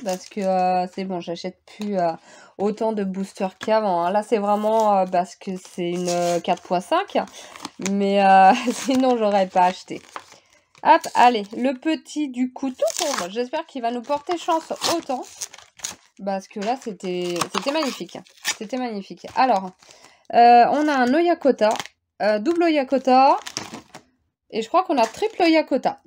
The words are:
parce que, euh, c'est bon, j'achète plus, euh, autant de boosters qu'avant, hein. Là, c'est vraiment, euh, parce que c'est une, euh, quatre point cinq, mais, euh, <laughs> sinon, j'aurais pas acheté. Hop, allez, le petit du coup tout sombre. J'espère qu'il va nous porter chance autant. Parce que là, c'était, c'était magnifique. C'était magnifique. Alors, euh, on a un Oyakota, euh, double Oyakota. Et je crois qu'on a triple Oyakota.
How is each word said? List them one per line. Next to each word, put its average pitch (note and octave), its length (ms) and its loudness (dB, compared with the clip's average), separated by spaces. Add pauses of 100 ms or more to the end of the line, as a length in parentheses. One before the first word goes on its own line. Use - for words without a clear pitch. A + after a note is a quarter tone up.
parce F#3 280 -8
que, G#3+ 100 -8
euh, F#3 540 0
c'est F#3+ 100 -6
bon, F#3 160 -6
j'achète F3 460 -10
plus, G#3 320 -6
euh, E3 140 0 (460)
autant G#3+ 340 -2
de G#3 120 -2
boosters F#3+ 540 -6
qu'avant, G#3+ 440 0
hein. F3 80 0
Là, G#3 120 0
c'est G#3+ 160 -2
vraiment, G#3 580 2
euh, F#3+ 100 2
parce F3+ 300 -4
que - 200 -12
c'est F3 340 -8
une, F3+ 180 -4
euh, F3 320 0
quatre F3 220 -4
point F3+ 180 -2
cinq, E4 380 -2 (720)
mais, G3 340 2
euh, F#3+ 280 8 (100)
<laughs> A#3 100 -2
sinon, B3+ 460 0
j'aurais G3+ 280 2
pas F#3 180 2
acheté. - 360 -4 (840)
Hop, E4 180 6 (140)
allez, A#3+ 300 4 (120)
le B3+ 160 -2
petit D4+ 560 -6
du B3+ 240 -4
coup C4+ 180 -6
tout B3+ 60 -12 (180)
sombre. A#3+ 360 -4
J'espère B3 360 -6
qu'il B3+ 160 -12
va A#3 80 -2
nous A#3+ 120 -8
porter D4 340 -6
chance E4 360 -4 (220)
autant. D4+ 280 -6 (1000)
Parce G3 220 -6
que - 140 -14
là, A3+ 200 -4
c'était, F3+ 540 -8 (200)
c'était C4+ 180 -4
magnifique. C4+ 460 -6 (400)
C'était A3+ 180 -10
magnifique. G#3 580 -10
Alors, G3 360 0 (640)
euh, A#3+ 360 8
on D4 160 0
a D4 80 0
un B3 180 2
Oyakota, C#4+ 580 2 (520)
euh, G#3+ 160 0
double E4 260 0
Oyakota. C4+ 760 4 (1120)
Et A3 120 -6
je A3 60 -8
crois F#4 160 2
qu'on D#4 140 -2
a A3+ 80 2
triple G4+ 360 -4
Oyakota. D#4 640 0